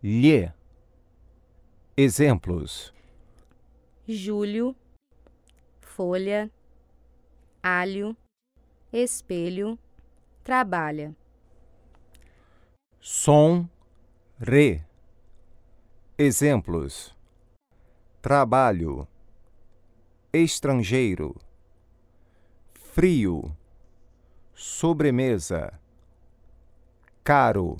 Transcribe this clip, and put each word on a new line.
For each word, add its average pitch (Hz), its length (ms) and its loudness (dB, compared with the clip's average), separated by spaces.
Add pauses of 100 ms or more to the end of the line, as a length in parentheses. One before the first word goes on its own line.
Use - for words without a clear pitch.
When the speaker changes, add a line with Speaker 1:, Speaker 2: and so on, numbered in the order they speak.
Speaker 1:
Lhe. 113 500 4 (1500)
Exemplos. 123 960 0 (1120)
Speaker 2:
Julho, 214 680 -4 (1040)
folha, 190 720 -4 (1120)
alho, 190 520 -4 (760)
espelho, 202 840 -6 (640)
trabalha. 170 720 -4 (1800)
Speaker 1:
Som, 160 680 4 (680)
re. 113 460 2 (1300)
Exemplos: 113 1000 0 (1080)
trabalho, 113 840 0 (1200)
estrangeiro, 120 1040 0 (1400)
frio, 104 840 0 (1000)
sobremesa, 131 1300 -2 (1400)
caro. 113 560 2